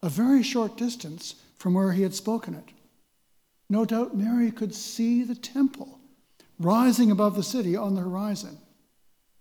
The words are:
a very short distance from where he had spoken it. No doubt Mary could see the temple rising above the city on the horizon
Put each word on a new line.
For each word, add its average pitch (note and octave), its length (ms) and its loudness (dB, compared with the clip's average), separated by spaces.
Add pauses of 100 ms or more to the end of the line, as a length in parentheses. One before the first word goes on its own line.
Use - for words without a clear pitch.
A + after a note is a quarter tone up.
a F3 80 -2
very A#3+ 320 4
short A3+ 340 -2
distance G3+ 600 -8 (200)
from F3+ 200 0
where F#3+ 160 2
he F3+ 100 2
had F#3+ 140 0
spoken A3 400 -6
it. - 140 -18 (1000)
No G#3+ 160 2
doubt A3 320 -2
Mary A3+ 340 2
could A3 220 -6
see A#3 480 0
the A#3+ 140 -4
temple - 640 -2 (600)
rising A3+ 520 4
above G#3 240 2
the G3 80 -2
city F#3 320 -2
on G3+ 180 -2
the F#3+ 80 -2
horizon F#3+ 560 -6 (840)